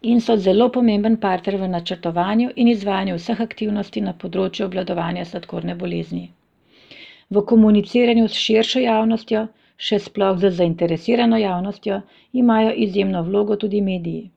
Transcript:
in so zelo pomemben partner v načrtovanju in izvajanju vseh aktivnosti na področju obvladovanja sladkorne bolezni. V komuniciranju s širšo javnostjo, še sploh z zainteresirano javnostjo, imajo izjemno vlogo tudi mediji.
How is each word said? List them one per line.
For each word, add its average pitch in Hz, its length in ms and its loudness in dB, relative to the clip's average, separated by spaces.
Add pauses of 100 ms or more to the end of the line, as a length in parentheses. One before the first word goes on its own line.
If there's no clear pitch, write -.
in 233 160 4
so 233 160 0
zelo 196 320 4
pomemben 220 480 2
partner 196 400 -2
v 190 120 -4
načrtovanju 175 880 -2
in 240 160 4
izvajanju 196 460 -2
vseh 220 260 -4
aktivnosti 208 600 -6
na 185 80 -6
področju 185 520 -4
obvladovanja 180 580 -4
sladkorne 175 520 -10
bolezni. 170 480 -6 (1000)
V 202 200 0
komuniciranju 226 800 4
s - 160 -4
širšo 226 420 2
javnostjo, 220 600 0 (340)
še 208 200 0
sploh 190 420 -2
z 196 80 4
zainteresirano 175 880 0
javnostjo, 196 640 -4 (320)
imajo 220 400 4
izjemno 196 480 0
vlogo 202 340 0
tudi 208 260 -2
mediji. 170 420 -4 (120)